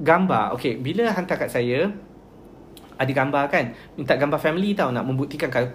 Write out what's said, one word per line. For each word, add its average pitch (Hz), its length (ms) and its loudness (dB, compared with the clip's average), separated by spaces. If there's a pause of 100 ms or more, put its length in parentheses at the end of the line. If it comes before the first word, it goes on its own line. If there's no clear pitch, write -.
gambar. 151 560 4
Okey, 123 240 -4
bila 196 320 0
hantar 180 240 -2
kat - 140 -4
saya, 135 420 0 (1000)
ada 131 160 0
gambar, 143 400 2
kan? 135 240 0 (240)
Minta 143 160 2
gambar 147 240 0
family 180 320 0
tau, 156 240 0
nak 107 80 -2
membuktikan 135 480 -2
kalau, 127 240 0